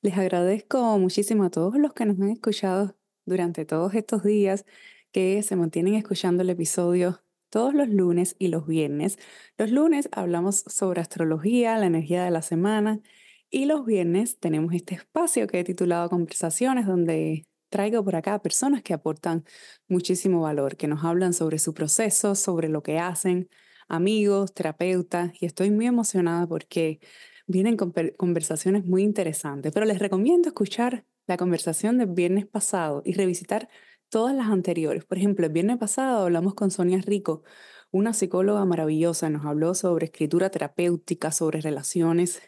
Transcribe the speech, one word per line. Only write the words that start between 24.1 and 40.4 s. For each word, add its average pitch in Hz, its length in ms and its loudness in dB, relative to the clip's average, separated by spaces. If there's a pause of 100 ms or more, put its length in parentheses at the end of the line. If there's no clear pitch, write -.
terapeutas, 175 880 -2
y 175 40 -2
estoy 185 260 0
muy 214 140 2
emocionada 180 640 0
porque 160 540 -4 (460)
vienen 190 280 2
con 185 160 -2
per-, 165 240 -2
conversaciones 175 680 -2
muy 185 180 2
interesantes, 156 720 -2
pero 214 120 0
les 208 140 0
recomiendo 226 480 2
escuchar 240 580 -2 (220)
la 180 80 0
conversación 180 640 0
del 233 100 2
viernes 180 380 0
pasado 165 580 -2
y - 80 -2
revisitar 185 560 -2 (400)
todas 233 260 0
las 254 140 0
anteriores. 170 560 0
Por 185 140 -4
ejemplo, 190 280 2
el 156 60 -2
viernes 196 260 0
pasado 240 460 0
hablamos 175 300 0
con 196 180 0
Sonia 185 300 2
Rico, 190 420 -4 (480)
una 214 220 0
psicóloga 196 500 0
maravillosa, 165 640 0
nos 147 160 -4
habló 151 280 0
sobre 170 320 0
escritura 165 440 0